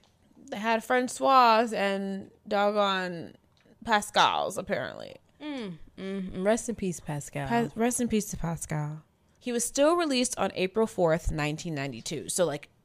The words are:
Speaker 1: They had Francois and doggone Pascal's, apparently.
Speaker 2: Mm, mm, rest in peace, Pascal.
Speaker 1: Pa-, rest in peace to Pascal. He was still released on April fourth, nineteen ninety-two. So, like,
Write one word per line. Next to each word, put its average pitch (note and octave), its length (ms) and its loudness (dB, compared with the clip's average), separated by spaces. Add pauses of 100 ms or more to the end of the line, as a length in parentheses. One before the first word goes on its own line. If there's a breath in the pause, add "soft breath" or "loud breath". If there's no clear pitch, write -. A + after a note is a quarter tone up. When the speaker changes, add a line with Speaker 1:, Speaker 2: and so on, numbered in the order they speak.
(500)
Speaker 1:
They A3+ 80 -6
had A3 260 -2
Francois B3 880 4
and G3 560 -2 (160)
doggone G3 880 0 (500)
Pascal's, F3+ 720 2
apparently. C#2+ 600 -6 (260)
Speaker 2:
Mm, A#3+ 360 -8 (200)
mm, F#3+ 460 -6
rest A3 240 0
in A3+ 80 -4
peace, F3+ 240 -4
Pascal. C#3+ 480 -8
Speaker 1:
Pa-, A#3 260 2
rest A#3+ 260 0
in A#3+ 80 0
peace G#3+ 180 0
to - 100 -10
Pascal. D#3 640 -6 (380)
He B3 120 -6
was A#3 120 0
still D4 320 4
released C4+ 420 0
on - 160 0
April F#3+ 320 0
fourth, E3+ 460 2
nineteen D#3 420 -2
ninety-two. C3+ 540 -6
So, F#3 160 2
like, D3+ 240 -4 (160)